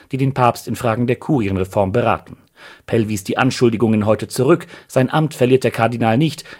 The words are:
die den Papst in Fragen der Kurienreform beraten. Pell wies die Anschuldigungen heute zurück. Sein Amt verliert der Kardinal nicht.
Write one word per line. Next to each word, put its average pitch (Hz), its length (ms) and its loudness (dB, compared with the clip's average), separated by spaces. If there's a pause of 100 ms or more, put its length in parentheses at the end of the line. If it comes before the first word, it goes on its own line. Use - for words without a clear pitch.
(120)
die 135 60 -6
den 135 160 -2
Papst 123 340 0
in 120 80 -6
Fragen 117 300 -2
der 120 120 0
Kurienreform 98 760 0
beraten. 110 460 -2 (480)
Pell 113 240 0
wies 107 160 -6
die - 120 -4
Anschuldigungen 113 680 2
heute 107 240 0
zurück. 135 380 0 (200)
Sein 127 220 0
Amt 156 240 0
verliert 127 320 2
der 113 60 2
Kardinal 117 460 0
nicht. 151 280 -2 (140)